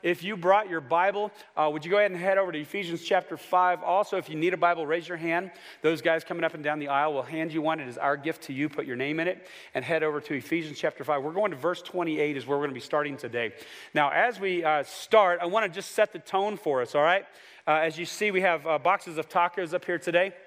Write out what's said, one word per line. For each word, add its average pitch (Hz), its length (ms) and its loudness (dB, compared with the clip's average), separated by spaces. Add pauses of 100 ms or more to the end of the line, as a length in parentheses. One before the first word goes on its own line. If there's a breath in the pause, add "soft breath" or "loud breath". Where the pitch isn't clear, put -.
If 175 200 0
you 202 140 -4
brought 190 320 4
your 165 100 -2
Bible, 190 520 0 (260 loud breath)
uh, 151 160 4
would 151 100 -6
you 170 80 -4
go 202 60 4
ahead 208 140 4
and 175 80 -6
head 190 180 2
over 185 160 0
to 151 80 -4
Ephesians 170 420 -6
chapter 180 320 0
five? 180 480 2
Also, 196 320 2
if 175 140 -4
you 156 80 -8
need 175 160 0
a 180 40 -4
Bible, 165 300 2
raise 165 220 -2
your 175 80 -6
hand. 170 340 -2 (300 loud breath)
Those 156 200 2
guys 165 220 2
coming 170 220 -4
up 160 80 0
and 151 100 -12
down 151 160 -2
the 143 80 -6
aisle 143 260 2
will 131 100 -2
hand 160 280 -6
you 156 100 -2
one. 156 200 -2
It 127 80 -10
is 120 80 -12
our 143 180 2
gift 151 280 -6
to 139 100 -10
you. 147 160 -2
Put 135 160 -6
your 127 100 -6
name 147 240 -4
in 165 80 0
it 185 180 -6 (280 loud breath)
and 127 100 -2
head 156 180 0
over 151 200 0
to 151 120 -8
Ephesians 151 460 -4
chapter 147 240 -4
five. 143 180 0
We're 156 120 -6
going 202 180 0
to 143 60 -8
verse 170 240 -2
twenty-eight 151 560 -2
is 120 100 -8
where 143 100 0
we're 143 60 0
gonna 139 100 -4
be 127 60 -10
starting 147 380 -2
today. 117 340 -4 (420 loud breath)
Now, 147 180 4
as 202 280 2
we, 185 240 -2
uh, 151 200 2
start, 180 580 4
I 175 60 -2
wanna 202 260 2
just 190 200 -12
set 214 200 2
the 170 60 -12
tone 196 360 0
for 131 280 0
us, 117 100 -6
all 147 80 4
right? 180 240 4 (420 loud breath)
Uh, 156 40 4
as 156 260 2
you 170 80 -6
see, 214 240 -2
we 185 120 0
have, 165 260 2
uh, 156 100 2
boxes 170 400 0
of 156 100 -4
tacos 175 460 0
up 175 120 -2
here 175 120 -2
today. 180 340 2 (160)